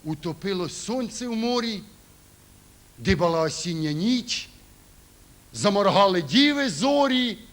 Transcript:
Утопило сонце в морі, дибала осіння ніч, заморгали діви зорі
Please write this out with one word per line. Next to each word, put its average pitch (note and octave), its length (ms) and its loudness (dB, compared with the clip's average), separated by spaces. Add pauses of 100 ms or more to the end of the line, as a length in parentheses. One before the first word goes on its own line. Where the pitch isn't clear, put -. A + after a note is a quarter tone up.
Утопило E3 640 -6
сонце A#3+ 580 -6
в A#3 80 -4
морі, A#3 460 -2 (1160)
дибала E3 440 0
осіння D#3+ 500 -4
ніч, G#3+ 580 -4 (1040)
заморгали G3 680 4
діви C4+ 480 2
зорі B3+ 680 2 (160)